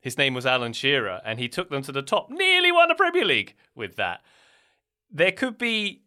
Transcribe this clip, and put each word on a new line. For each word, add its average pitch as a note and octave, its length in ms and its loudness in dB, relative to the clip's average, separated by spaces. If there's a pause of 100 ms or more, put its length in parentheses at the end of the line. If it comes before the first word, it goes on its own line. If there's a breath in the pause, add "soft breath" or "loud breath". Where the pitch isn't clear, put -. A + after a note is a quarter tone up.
His B2+ 160 -8
name C3+ 160 2
was B2 120 -6
Alan B2 280 0
Shearer, A#2 500 -2
and A2+ 160 -6
he B2 80 -4
took F3+ 220 -6
them C#3 140 -4
to C#3 100 -12
the C#3 80 -4
top. E3 280 -2
Nearly F4+ 400 2
won E4+ 220 6
a E4 40 4
Premier F4 280 2
League B2 320 0 (180)
with G#2+ 220 -10
that. F2+ 280 -4 (880 soft breath)
There F#3 220 2
could B3 260 -4
be A3 500 -4